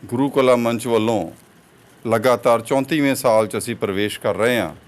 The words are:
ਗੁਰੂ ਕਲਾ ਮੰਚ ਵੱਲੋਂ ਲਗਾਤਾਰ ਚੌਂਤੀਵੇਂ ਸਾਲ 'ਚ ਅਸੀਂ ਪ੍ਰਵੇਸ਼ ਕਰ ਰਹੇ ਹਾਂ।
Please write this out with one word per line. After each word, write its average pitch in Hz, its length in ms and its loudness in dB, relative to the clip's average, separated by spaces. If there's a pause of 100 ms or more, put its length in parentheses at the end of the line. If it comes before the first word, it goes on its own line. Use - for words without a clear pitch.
ਗੁਰੂ 131 240 -2
ਕਲਾ 127 260 4
ਮੰਚ 117 320 -2
ਵੱਲੋਂ 110 440 0 (760)
ਲਗਾਤਾਰ 117 520 2
ਚੌਂਤੀਵੇਂ 139 540 -2
ਸਾਲ 110 320 2
'ਚ 110 100 -6
ਅਸੀਂ 113 180 -6
ਪ੍ਰਵੇਸ਼ 101 440 -4
ਕਰ 104 160 -2
ਰਹੇ 113 240 0
ਹਾਂ। 78 160 -4 (120)